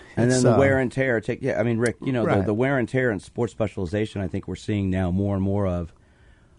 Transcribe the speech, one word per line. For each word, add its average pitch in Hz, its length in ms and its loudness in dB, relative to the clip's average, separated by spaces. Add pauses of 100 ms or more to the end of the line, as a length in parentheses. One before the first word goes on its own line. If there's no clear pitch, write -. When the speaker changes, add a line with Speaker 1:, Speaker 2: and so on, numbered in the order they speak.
(160)
Speaker 1:
And 120 160 4
Speaker 2:
It's, 127 100 4
Speaker 1:
then 127 80 6
the 113 60 4
Speaker 2:
uh, - 20 6
Speaker 1:
wear 135 220 4
and 120 100 -2
tear. 131 300 0
Take, - 200 -4
yeah, 127 200 -2
I - 20 0
mean, 113 160 0
Rick, 135 240 0
you 139 100 -2
know, 120 100 0
the, - 40 2
Speaker 2:
Right. 101 200 2
Speaker 1:
the 107 60 0
wear 131 260 0
and 113 100 -2
tear 127 240 0
in 90 80 -4
sports - 320 -6
specialization, 101 720 -4
I 92 40 -4
think 95 220 -6
we're 92 80 -8
seeing 101 340 -2
now 92 220 0
more 101 240 0
and 95 80 0
more 98 240 0
of 87 240 -4 (680)